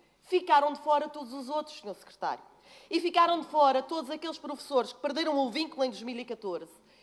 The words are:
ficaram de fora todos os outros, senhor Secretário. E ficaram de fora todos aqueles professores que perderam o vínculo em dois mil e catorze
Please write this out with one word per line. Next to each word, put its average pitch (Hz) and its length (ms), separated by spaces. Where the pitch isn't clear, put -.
ficaram 294 500
de - 80
fora 302 280
todos 294 240
os 269 160
outros, 302 300
senhor 208 160
Secretário. - 480
E 330 100
ficaram 339 380
de - 80
fora 277 340
todos 277 300
aqueles 311 280
professores 254 540
que - 60
perderam 285 400
o 269 120
vínculo 277 340
em 254 60
dois 208 120
mil 240 160
e 247 60
catorze 190 500